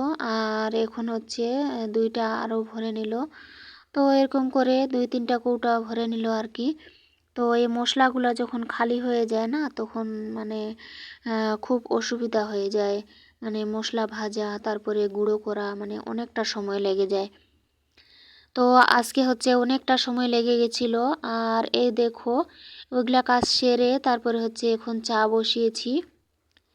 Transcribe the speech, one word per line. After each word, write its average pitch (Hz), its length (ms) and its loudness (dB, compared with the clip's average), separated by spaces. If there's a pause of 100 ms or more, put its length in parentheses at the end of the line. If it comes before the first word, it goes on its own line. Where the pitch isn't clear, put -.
(200)
আর 220 560 -2
এখন 226 340 -2
হচ্ছে, 233 480 -4
আহ, 254 300 -2
দুইটা 226 560 0
আরও 226 200 -2
ভরে 220 280 -6
নিল। 214 220 -4 (800)
তো 277 180 4
এরকম 269 380 4
করে 262 380 2
দুই 247 200 0
তিনটা 240 300 0
কৌটা 233 420 0
ভরে 226 280 -4
নিল 226 220 -2
আর 226 180 -2
কি। 254 280 -4 (600)
তো 233 180 2
এই 240 140 4
মশলাগুলা 247 680 2
যখন 233 300 -4
খালি 240 360 -2
হয়ে 240 260 0
যায় 226 220 0
না, 285 280 -2
তখন 226 320 -6 (260)
মানে, 214 420 -8 (500)
আহ, 220 320 -2
খুব 233 320 -2
অসুবিধা 226 560 -2
হয়ে 202 240 -2
যায়। 202 320 0 (420)
মানে 214 220 -4
মশলা 214 420 -2
ভাজা, 214 560 -6
তারপরে 208 440 -2
গুঁড়ো 208 300 0
করা, 208 380 -6
মানে 208 240 -8
অনেকটা 226 440 -4
সময় 202 360 -4
লেগে 196 280 2
যায়। 196 220 -2 (1300)
তো 247 200 6
আজকে 247 480 6
হচ্ছে 254 320 2
অনেকটা 254 420 2
সময় 247 300 -2
লেগে 240 300 2
গেছিল। 233 380 2 (260)
আর 226 420 0 (100)
এই 247 180 4
দেখো, 233 520 0 (480)
ওইগুলা 254 300 2
কাজ 247 220 2
সেরে 247 560 4
তারপরে 233 400 0
হচ্ছে 226 340 0
এখন 226 260 -4
চা 220 280 2
বসিয়েছি। 226 760 0 (720)